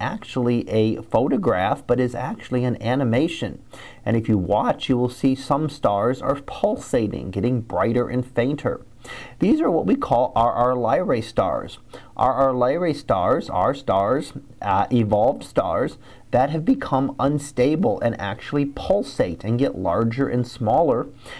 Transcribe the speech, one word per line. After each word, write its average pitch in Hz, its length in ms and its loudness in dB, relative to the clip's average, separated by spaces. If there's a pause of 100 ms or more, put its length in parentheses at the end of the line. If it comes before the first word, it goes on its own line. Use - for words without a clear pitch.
actually 120 680 -2
a 110 340 2
photograph, 120 840 0
but 123 140 2
is 127 140 0
actually 127 500 -4
an 123 180 -2
animation. 127 800 0 (440)
And 113 100 2
if 113 120 -2
you 107 100 4
watch, 101 500 0
you 131 80 2
will 123 140 0
see 131 240 0
some 143 340 -2
stars 110 540 0
are 143 180 -2
pulsating, - 880 -2
getting 110 300 0
brighter 113 480 0
and 127 180 -2
fainter. - 580 -2 (540)
These 262 220 4
are 320 100 2
what 165 160 2
we 208 100 2
call 127 380 2
R 117 160 4
R 123 240 2
Lyrae 127 480 0
stars. - 560 -2 (380)
R 127 160 4
R 131 200 4
Lyrae 139 440 2
stars 98 540 0
are 101 240 2
stars, 117 580 0 (300)
uh, 98 280 2
evolved 110 540 2
stars, 104 540 -2 (320)
that 131 200 2
have 160 140 -2
become 143 560 0
unstable 143 800 0
and 117 180 -2
actually 120 460 -4
pulsate 139 800 -2
and 113 140 0
get 135 200 0
larger 113 500 0
and 123 180 0
smaller, 127 600 2 (320)